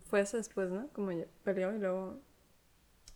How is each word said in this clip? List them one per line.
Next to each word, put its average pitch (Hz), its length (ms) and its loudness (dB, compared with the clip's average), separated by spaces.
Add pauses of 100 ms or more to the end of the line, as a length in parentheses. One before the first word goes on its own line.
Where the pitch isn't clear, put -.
fue 208 140 4
eso 202 160 0
después, 196 320 0
¿no? 208 240 -2
Como 196 180 -2
ya 165 120 -2 (200)
peleó 190 320 2
y 220 40 -2
luego 190 400 0 (960)